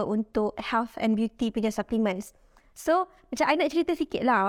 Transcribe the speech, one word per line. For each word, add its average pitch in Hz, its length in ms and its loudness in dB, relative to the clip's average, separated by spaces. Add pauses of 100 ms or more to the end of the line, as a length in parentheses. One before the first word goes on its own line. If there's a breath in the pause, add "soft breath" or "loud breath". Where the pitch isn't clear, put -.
untuk 214 480 0
health 233 400 -2
and 220 240 2
beauty 226 320 -2
punya 220 240 -2
supplements. 208 560 -2 (400 soft breath)
So, 349 400 0 (240 soft breath)
macam 285 160 2
I 311 80 2
nak 311 160 0
cerita 330 240 0
sikit - 240 -4
lah, 214 260 2